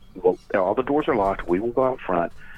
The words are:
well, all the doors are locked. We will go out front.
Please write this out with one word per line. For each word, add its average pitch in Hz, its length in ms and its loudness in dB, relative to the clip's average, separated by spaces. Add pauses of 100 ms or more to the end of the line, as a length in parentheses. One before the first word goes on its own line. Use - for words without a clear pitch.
(140)
well, 90 240 2 (160)
all 98 200 2
the 127 80 0
doors 147 260 0
are 143 80 2
locked. 98 320 0
We 90 120 2
will 117 120 -2
go 131 120 2
out - 160 0
front. 85 320 0 (260)